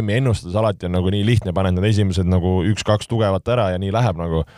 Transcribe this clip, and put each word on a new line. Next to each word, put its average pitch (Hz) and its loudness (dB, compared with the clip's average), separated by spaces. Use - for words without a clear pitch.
M-i 104 0
ennustades 104 0
alati 104 0
on 87 -2
nagu 92 0
nii 101 0
lihtne, 104 0
paned 92 2
need 98 2
esimesed 98 0
nagu 92 2
üks-kaks 107 0
tugevat 104 0
ära 117 0
ja 90 -4
nii 98 -2
läheb 110 0
nagu, 82 -2